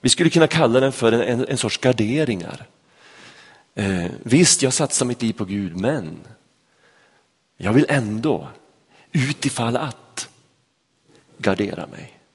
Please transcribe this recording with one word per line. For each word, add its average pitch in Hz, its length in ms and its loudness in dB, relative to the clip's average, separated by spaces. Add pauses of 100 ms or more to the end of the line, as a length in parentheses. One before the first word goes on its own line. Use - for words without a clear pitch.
Vi 131 80 0
skulle 160 220 4
kunna 160 160 6
kalla 131 340 4
den 135 120 2
för 113 200 2
en, 117 80 2
en, 120 280 -2
en 135 100 -4
sorts - 200 -4
garderingar. 117 880 -2 (1080)
Eh, 98 320 -2 (160)
visst, 147 400 4
jag 131 100 2
satsar 139 340 0
mitt 120 160 -4
liv 113 100 0
på 107 120 -6
Gud, 95 320 -6
men 95 440 -4 (1400)
jag 98 160 -2
vill 139 160 6
ändå, 123 600 -2 (640)
utifall 131 640 -2
att, - 520 -12 (1080)
gardera 92 480 -2
mig. - 320 -20 (160)